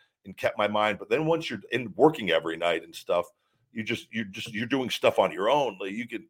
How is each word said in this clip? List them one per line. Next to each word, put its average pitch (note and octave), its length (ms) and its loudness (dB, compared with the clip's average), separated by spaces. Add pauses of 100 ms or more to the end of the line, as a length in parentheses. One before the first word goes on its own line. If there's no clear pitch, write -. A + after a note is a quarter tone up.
(240)
and F#2 140 -16
kept - 200 -2
my G#2 120 2
mind. G#2+ 280 2
But G2 120 -12
then C#3+ 160 2
once D#3+ 240 0
you're C3 100 -6 (140)
in A#2+ 240 -4
working A#2+ 340 6
every E2 240 2
night E2+ 280 0
and - 120 -18
stuff, F2 300 0 (480)
you A2 100 -6
just, A2 300 -6
you A2 100 -4
just, G#2 300 -12
you're A2+ 120 -4
doing B2+ 240 -2
stuff - 300 2
on F#2 140 2
your F#2+ 160 0
own. C3 280 2
Like, F#2+ 140 -6
you A#2 160 -6
can, G#2+ 220 -10